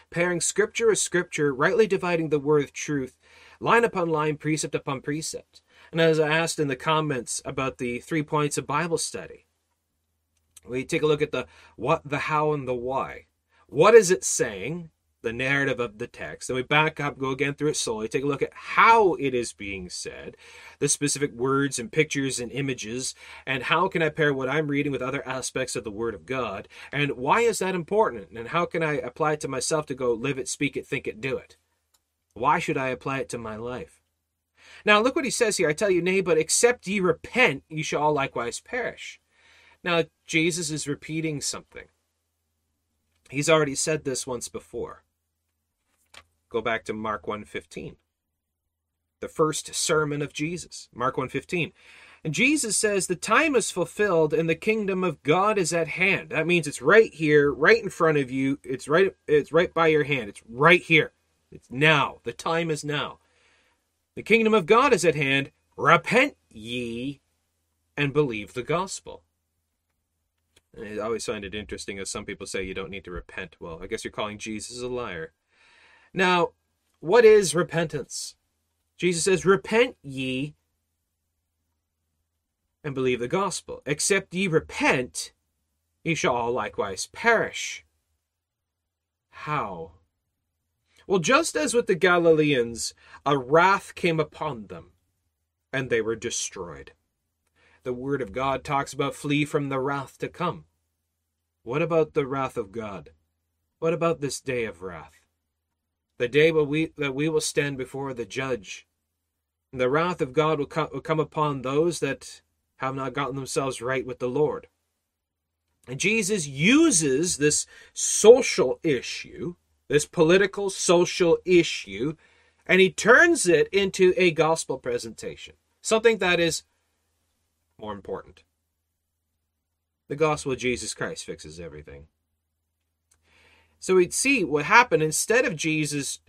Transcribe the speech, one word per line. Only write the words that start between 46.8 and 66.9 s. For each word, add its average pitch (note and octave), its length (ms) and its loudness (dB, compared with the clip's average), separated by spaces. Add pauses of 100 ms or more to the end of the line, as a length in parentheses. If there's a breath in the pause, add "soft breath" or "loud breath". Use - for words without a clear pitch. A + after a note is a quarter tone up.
to A#2 100 -8
Mark G#2+ 340 -6
one G#2 180 -8
fifteen. - 500 -14 (1300)
The G#2 80 -10
first - 440 -2
sermon D3+ 480 -2
of C#3+ 120 -8
Jesus, - 600 -8
Mark B2+ 220 -4
one B2+ 140 -4
fifteen. C#3 420 -6 (540 loud breath)
And D#3 80 -4
Jesus A#3+ 420 0
says, G3+ 320 0
"The F3+ 80 -2
time C4+ 400 2
is - 160 0
fulfilled E3+ 600 0
and D#3+ 160 0
the E3 60 2
kingdom G3 460 -2
of F3 220 -4
God F#3+ 340 2
is D#3+ 140 0
at E3 160 0
hand." D#3 440 0
That D#3 140 -2
means E3+ 220 2
it's C#3 140 -10
right G3+ 320 6
here, D3 400 4
right F#3 280 6
in G3+ 80 -6
front D#3+ 280 2
of C3 120 0
you. C3+ 340 -2
It's B2+ 260 -8
right, E3+ 260 2 (120)
it's C#3 260 2
right F3 200 2
by E3 140 2
your D3+ 160 4
hand. C3+ 240 -2
It's - 180 -18
right D3+ 360 2
here. D#3 320 2 (380)
It's - 200 -20
now. C#3 540 2
The A#2 80 -6
time E3 360 -4
is D3+ 140 -6
now. D3 360 -6 (960)
"The B2+ 60 -12
kingdom A3 320 4
of G3+ 120 2
God A#3+ 260 6
is F3+ 140 2
at D#3 100 4
hand. C#3 380 0 (240)
Repent E3+ 580 4 (140)
ye A#2+ 720 -8 (720)